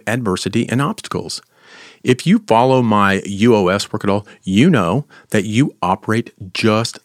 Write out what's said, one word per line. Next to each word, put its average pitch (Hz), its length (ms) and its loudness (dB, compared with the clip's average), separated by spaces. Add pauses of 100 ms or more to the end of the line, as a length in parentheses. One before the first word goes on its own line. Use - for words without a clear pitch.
adversity 107 600 -4
and 131 120 -2
obstacles. - 640 -8 (640)
If 127 180 0
you 202 220 4
follow 127 360 4
my 101 440 2
U 107 300 2
O 98 100 2
S 98 260 -2
work 107 120 -8
at 101 60 0
all, 101 180 -2 (160)
you 110 260 4
know 110 360 0 (240)
that 104 140 0
you 110 380 -2
operate 110 500 -4 (220)
just 110 500 -2